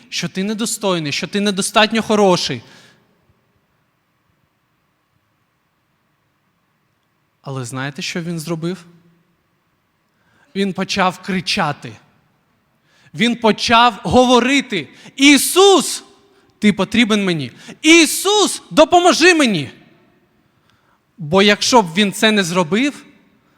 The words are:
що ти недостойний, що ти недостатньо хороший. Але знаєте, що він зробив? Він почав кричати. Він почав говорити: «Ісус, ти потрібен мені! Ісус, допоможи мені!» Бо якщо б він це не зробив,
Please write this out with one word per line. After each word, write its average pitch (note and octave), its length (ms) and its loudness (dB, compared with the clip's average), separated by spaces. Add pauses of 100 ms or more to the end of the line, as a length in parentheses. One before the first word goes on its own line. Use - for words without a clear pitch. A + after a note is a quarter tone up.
що - 200 -8
ти F#3+ 140 -8
недостойний, G3 680 -6
що - 160 -8
ти G3+ 140 -6
недостатньо G#3 600 0
хороший. F#3+ 600 0 (4000)
Але C3 240 -10
знаєте, C3+ 360 -10
що F3 200 -8
він E3+ 180 -10
зробив? E3 460 -8 (1700)
Він G3 180 -4
почав F#3 480 -4
кричати. E3+ 720 -6 (1200)
Він A3 220 -2
почав A3+ 680 2
говорити: B3 840 2 (260)
«Ісус, D4 880 4 (560)
ти G#3 140 2
потрібен G#3 520 -2
мені! D#3+ 260 -4 (300)
Ісус, E4+ 800 2 (100)
допоможи D#4+ 640 4
мені!» G3+ 380 -2 (1500)
Бо F3+ 240 0
якщо G#3 400 2
б E3 120 -6
він G3 200 0
це A3 180 0
не G#3 120 2
зробив, F3+ 640 -4 (520)